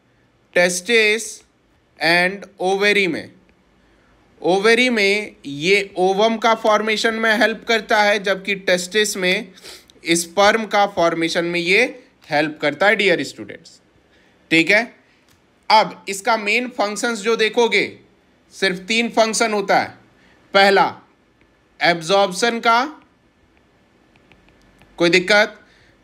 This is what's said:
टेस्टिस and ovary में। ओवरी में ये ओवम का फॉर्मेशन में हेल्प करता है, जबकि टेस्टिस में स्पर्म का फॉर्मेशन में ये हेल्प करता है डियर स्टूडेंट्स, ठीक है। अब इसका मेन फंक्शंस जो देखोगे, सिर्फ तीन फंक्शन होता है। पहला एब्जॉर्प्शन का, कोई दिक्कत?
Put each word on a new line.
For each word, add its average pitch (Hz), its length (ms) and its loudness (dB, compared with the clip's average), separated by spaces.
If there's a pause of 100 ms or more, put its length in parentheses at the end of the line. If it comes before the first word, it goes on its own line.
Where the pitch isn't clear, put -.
(540)
टेस्टिस 208 880 0 (600)
and 180 420 0 (160)
ovary 196 460 0
में। 127 280 -8 (1040)
ओवरी 220 480 2
में 208 460 -2 (100)
ये 175 520 -2
ओवम 196 400 0
का 226 180 2
फॉर्मेशन 220 580 0
में 220 240 0
हेल्प 220 300 -2
करता 220 360 0
है, 208 200 0
जबकि 196 320 -4
टेस्टिस 190 600 -2
में 185 340 -2 (560)
स्पर्म 202 580 2
का 202 220 0
फॉर्मेशन 170 580 -2
में 175 140 -4
ये 190 480 0 (220)
हेल्प 151 320 -2
करता 151 260 0
है 220 80 4
डियर 180 280 0
स्टूडेंट्स, - 580 -16 (720)
ठीक 160 200 2
है। 226 240 0 (760)
अब 208 380 2
इसका 220 280 -2
मेन 220 320 -2
फंक्शंस 214 500 -4
जो 220 160 -2
देखोगे, 214 640 -2 (520)
सिर्फ 185 280 -4
तीन 226 300 -2
फंक्शन 220 440 0
होता 190 260 0
है। 104 180 -6 (560)
पहला 196 480 4 (800)
एब्जॉर्प्शन 185 800 0
का, 240 420 0 (2000)
कोई 175 120 2
दिक्कत? 208 560 0 (380)